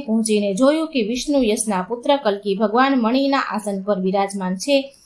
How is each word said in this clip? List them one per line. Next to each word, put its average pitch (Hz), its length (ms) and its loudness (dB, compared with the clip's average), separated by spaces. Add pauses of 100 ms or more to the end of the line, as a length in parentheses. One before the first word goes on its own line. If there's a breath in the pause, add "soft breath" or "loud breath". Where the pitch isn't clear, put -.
પહોંચીને 214 480 0
જોયું 302 340 2
કે 285 140 -2
વિષ્ણુ 254 400 0
યશના 214 400 0
પુત્ર 240 340 0
કલ્કી 202 400 -2
ભગવાન 226 400 2
મણિના 262 420 2
આસન 202 440 -4
પર 196 160 0
બિરાજમાન 190 580 -2
છે. 277 380 0 (120)